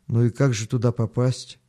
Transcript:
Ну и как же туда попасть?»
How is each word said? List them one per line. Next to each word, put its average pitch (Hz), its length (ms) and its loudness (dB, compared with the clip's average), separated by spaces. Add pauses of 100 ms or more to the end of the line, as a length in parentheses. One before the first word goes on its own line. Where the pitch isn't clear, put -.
Ну 117 200 2
и 113 40 2
как 135 240 2
же 110 140 -6
туда 120 240 0
попасть?» 123 680 -2 (100)